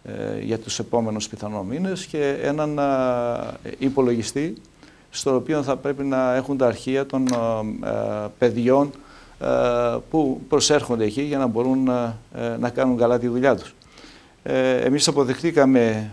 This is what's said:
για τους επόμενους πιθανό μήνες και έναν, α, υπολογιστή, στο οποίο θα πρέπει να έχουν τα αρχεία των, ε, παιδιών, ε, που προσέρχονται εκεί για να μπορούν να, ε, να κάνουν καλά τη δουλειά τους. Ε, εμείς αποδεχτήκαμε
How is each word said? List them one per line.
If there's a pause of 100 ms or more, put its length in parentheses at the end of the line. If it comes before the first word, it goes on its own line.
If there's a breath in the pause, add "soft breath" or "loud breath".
(420)
για
τους
επόμενους
πιθανό
μήνες
και
έναν,
α, (240)
υπολογιστή, (560 loud breath)
στο
οποίο
θα
πρέπει
να
έχουν
τα
αρχεία
των, (580)
ε, (500)
παιδιών, (500 loud breath)
ε, (640)
που
προσέρχονται
εκεί
για
να
μπορούν
να, (220)
ε,
να
κάνουν
καλά
τη
δουλειά
τους. (680 loud breath)
Ε,
εμείς
αποδεχτήκαμε